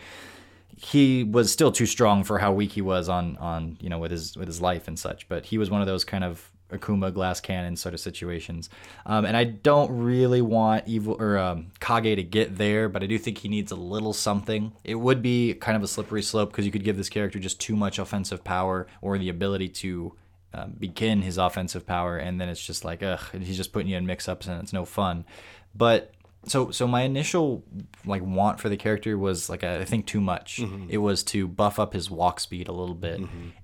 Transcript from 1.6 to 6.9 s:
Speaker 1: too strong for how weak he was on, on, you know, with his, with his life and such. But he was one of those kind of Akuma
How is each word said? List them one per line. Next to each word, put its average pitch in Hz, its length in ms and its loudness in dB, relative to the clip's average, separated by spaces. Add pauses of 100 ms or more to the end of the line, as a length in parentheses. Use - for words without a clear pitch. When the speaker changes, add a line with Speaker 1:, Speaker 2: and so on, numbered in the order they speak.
Speaker 1:
too 117 160 2
strong 101 380 6
for 104 160 0
how 101 120 4
weak 101 200 2
he 104 100 -4
was 92 260 0
on, 87 280 0
on, 82 440 -6
you 90 80 -8
know, 82 100 -4
with 82 120 -4
his, 82 260 -8
with 90 120 -8
his 85 120 -8
life 90 280 0
and 82 100 -8
such. - 300 -8
But - 180 -4
he 110 120 -2
was 101 120 2
one 104 100 2
of 98 60 2
those 95 180 0
kind 95 200 -2
of 87 260 -8 (200)
Akuma 95 440 0